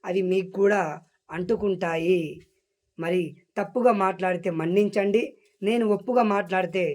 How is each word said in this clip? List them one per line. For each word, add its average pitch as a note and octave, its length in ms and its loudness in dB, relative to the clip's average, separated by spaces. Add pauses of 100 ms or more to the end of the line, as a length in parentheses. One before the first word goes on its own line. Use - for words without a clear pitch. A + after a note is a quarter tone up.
అవి F#3+ 160 -2 (100)
మీకు F#3+ 280 -2
కూడా G3+ 220 4 (480)
అంటుకుంటాయి. F3+ 920 0 (760)
మరి F3 220 -2 (360)
తప్పుగా A#3 340 2 (140)
మాట్లాడితే F#3 440 -2 (100)
మన్నించండి, G3+ 640 2 (380)
నేను A3+ 240 0 (100)
ఒప్పుగా A#3+ 280 2 (120)
మాట్లాడితే F#3 600 0